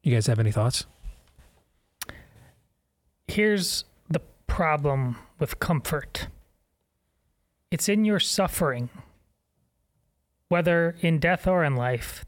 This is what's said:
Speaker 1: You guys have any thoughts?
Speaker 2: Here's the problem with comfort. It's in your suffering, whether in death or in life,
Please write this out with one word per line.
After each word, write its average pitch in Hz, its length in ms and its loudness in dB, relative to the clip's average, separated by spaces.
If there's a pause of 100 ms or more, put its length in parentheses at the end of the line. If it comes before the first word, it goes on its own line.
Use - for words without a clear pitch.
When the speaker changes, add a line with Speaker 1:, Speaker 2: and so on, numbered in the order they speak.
Speaker 1:
You 131 100 2
guys 113 140 2
have 113 120 2
any 107 120 2
thoughts? 113 340 0 (2500)
Speaker 2:
Here's 208 580 0 (240)
the 160 120 -2 (260)
problem 143 720 0 (220)
with - 200 -4
comfort. - 680 -4 (1400)
It's - 180 -2
in 208 160 2
your 214 160 2
suffering, 139 680 0 (1600)
whether 170 500 2
in 165 200 2
death 170 280 0
or 180 160 4
in 139 120 2
life, 123 520 -4